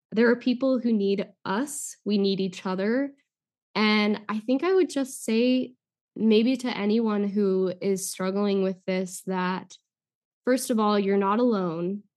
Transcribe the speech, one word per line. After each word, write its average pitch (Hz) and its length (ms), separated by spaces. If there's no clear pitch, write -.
there 226 180
are 240 80
people 254 440
who 240 120
need 196 340
us, 233 600
we 208 140
need 196 220
each 190 260
other. 220 460
And 214 520
I 214 120
think 269 240
I 370 100
would 359 160
just 269 340
say 247 500
maybe 220 400
to 240 200
anyone 208 520
who 190 520
is 190 300
struggling 196 540
with 185 200
this, 185 420
that 185 500
first 254 260
of 220 100
all, 208 180
you're 196 180
not 202 220
alone. 190 640